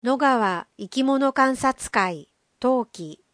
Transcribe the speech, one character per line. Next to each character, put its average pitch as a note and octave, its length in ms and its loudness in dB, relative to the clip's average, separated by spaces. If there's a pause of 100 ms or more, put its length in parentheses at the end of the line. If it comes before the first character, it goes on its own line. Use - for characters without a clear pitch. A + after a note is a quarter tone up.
野 B3+ 140 0
川 A3+ 480 0 (140)
生 G3+ 100 -10
き C4 140 -2
物 C4+ 280 2
観 C4 240 2
察 - 360 -2
会、 F3+ 360 -2 (320)
冬 B3 260 2
季。 D#3 380 -14 (100)